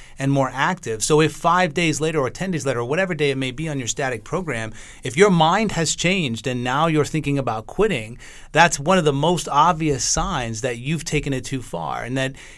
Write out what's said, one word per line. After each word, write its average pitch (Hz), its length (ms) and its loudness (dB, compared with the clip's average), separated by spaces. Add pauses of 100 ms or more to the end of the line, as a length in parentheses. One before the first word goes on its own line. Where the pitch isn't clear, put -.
(180)
and 139 140 0
more 135 180 2
active. 131 540 -2
So 151 160 4
if 156 140 2
five 175 400 2
days 165 260 0
later 160 180 0
or 123 120 0
ten 185 220 -4
days 139 120 -4
later 123 160 0
or 120 60 -2
whatever 175 280 0
day 143 160 0
it 131 60 -2
may 131 140 -2
be 151 180 -6
on 143 100 -4
your 120 100 -4
static 127 360 -4
program, 123 480 -4 (320)
if 120 100 -6
your 196 140 8
mind 180 440 4
has 165 220 -2
changed 156 520 -2
and 123 180 -2
now 139 220 2
you're 151 180 2
thinking 143 320 -2
about 117 300 -4
quitting, 120 500 -2 (360)
that's 165 280 6
one 170 160 4
of 175 80 4
the 147 80 6
most 156 340 0
obvious 151 560 2
signs 127 600 -4
that 123 160 -4
you've 139 260 -4
taken 143 300 -2
it 127 100 -4
too 131 160 -6
far. 85 420 -8
And 120 140 -6
that 135 180 -2 (240)